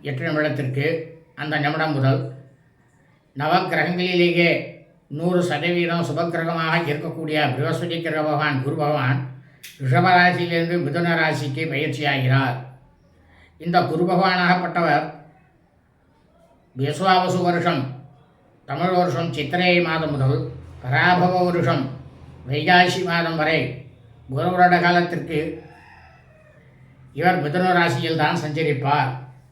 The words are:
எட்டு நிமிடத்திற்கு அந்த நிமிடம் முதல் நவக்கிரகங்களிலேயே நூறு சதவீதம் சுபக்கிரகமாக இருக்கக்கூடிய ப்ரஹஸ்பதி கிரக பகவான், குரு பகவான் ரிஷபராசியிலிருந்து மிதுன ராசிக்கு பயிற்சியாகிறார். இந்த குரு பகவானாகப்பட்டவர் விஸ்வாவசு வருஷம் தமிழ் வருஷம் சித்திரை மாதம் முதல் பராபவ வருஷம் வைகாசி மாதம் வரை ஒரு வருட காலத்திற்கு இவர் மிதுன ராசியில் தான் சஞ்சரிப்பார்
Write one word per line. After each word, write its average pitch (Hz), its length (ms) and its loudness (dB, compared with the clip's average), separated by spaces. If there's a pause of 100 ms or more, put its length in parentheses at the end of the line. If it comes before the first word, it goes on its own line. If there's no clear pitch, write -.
(100)
எட்டு 135 160 -6
நிமிடத்திற்கு 143 600 -2 (560)
அந்த 151 120 -6 (100)
நிமிடம் 156 320 -2
முதல் 131 240 2 (1200)
நவக்கிரகங்களிலேயே 175 1040 2 (720)
நூறு 175 320 0
சதவீதம் 170 600 -2
சுபக்கிரகமாக 165 680 -2 (140)
இருக்கக்கூடிய 151 640 -2
ப்ரஹஸ்பதி 165 500 -4
கிரக 156 220 -2
பகவான், 147 360 0
குரு 143 200 -4
பகவான் 131 360 0 (600)
ரிஷபராசியிலிருந்து 175 1040 2
மிதுன 170 340 0
ராசிக்கு 151 440 -2 (100)
பயிற்சியாகிறார். 135 840 0 (1080)
இந்த 175 120 2 (140)
குரு 175 120 0 (100)
பகவானாகப்பட்டவர் 175 920 2 (1700)
விஸ்வாவசு 180 640 2 (120)
வருஷம் 165 340 0 (840)
தமிழ் 175 260 0
வருஷம் 170 380 0
சித்திரை 170 340 0 (160)
மாதம் 160 300 -2
முதல் 135 200 2 (460)
பராபவ 175 640 2
வருஷம் 170 400 0 (640)
வைகாசி 180 520 4 (100)
மாதம் 165 300 -2
வரை 156 200 2 (760)
ஒரு 165 200 -2
வருட 180 200 6 (100)
காலத்திற்கு 175 540 0 (1800)
இவர் 175 260 4
மிதுன 180 320 0
ராசியில் 165 460 0
தான் 170 200 0
சஞ்சரிப்பார் 147 680 0 (420)